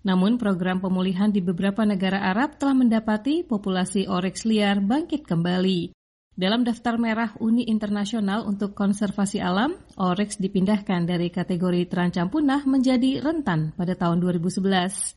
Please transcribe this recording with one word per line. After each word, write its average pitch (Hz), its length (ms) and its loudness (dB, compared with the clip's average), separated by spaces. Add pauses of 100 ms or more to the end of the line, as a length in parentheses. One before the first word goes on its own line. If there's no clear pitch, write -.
Namun, 196 400 2
program 185 400 0
pemulihan 185 480 0
di 202 160 0
beberapa 196 400 0
negara 196 400 0
Arab 226 320 0
telah 277 160 0
mendapati 233 720 2
populasi 190 640 -2
oryx 185 400 -2
liar 208 320 2
bangkit 294 480 -2
kembali. 175 640 0 (400)
Dalam 208 320 0
daftar 233 320 -2
merah 226 400 -2
Uni 226 320 0
Internasional 208 800 -2
untuk 202 240 -2
Konservasi 202 720 0
Alam, 214 320 0 (240)
oryx 190 400 -2
dipindahkan 190 640 0
dari 175 240 0
kategori 175 560 0
terancam 175 480 -2
punah 285 320 0
menjadi 262 560 2
rentan 196 560 -2
pada 180 160 -2
tahun 175 320 2
dua 180 160 0
ribu 175 80 -2
sebelas. 190 680 -2